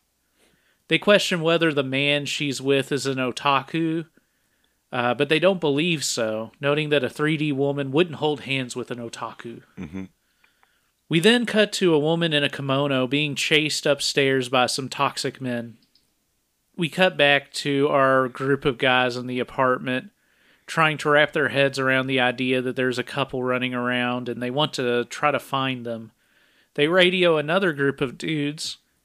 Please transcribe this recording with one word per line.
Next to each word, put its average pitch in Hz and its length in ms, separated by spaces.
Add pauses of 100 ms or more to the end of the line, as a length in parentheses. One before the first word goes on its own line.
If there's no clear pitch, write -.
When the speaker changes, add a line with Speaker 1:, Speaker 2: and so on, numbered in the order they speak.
(880)
Speaker 1:
They 160 100
question 185 440
whether 165 320
the 139 80
man 143 420
she's 131 380
with 135 280
is 131 140
an 135 140
otaku, 147 880 (840)
uh, 123 220
but 143 140
they 156 120
don't 180 200
believe 151 440
so, 110 560
noting 147 300
that 143 140
a 120 60
three 151 260
D 147 160
woman 139 380
wouldn't 156 260
hold 147 260
hands 131 320
with 123 160
an 123 80
otaku. 117 640 (140)
Speaker 2:
Mm-hmm. 95 280 (1040)
Speaker 1:
We 160 120
then 233 240
cut 214 300
to 175 200
a 151 40
woman 165 340
in 143 100
a 139 60
kimono 139 580
being 143 300
chased 151 500
upstairs 135 640
by 127 180
some 127 220
toxic 131 520
men. 120 360 (1000)
We 170 120
cut 185 280
back 143 380
to 143 340
our 135 400
group 135 360
of 127 140
guys 127 380
in 123 100
the 127 120
apartment, 127 720 (560)
trying 156 320
to 151 120
wrap 147 220
their 143 160
heads 135 300
around 131 280
the 131 120
idea 127 440
that 123 120
there's 127 240
a 117 60
couple 135 400
running 127 300
around 123 540
and 117 140
they 123 80
want 143 240
to 120 300
try - 260
to 135 80
find 131 480
them. 113 240 (640)
They 147 140
radio 180 480
another 165 360
group 139 280
of 123 180
dudes, 151 600 (260)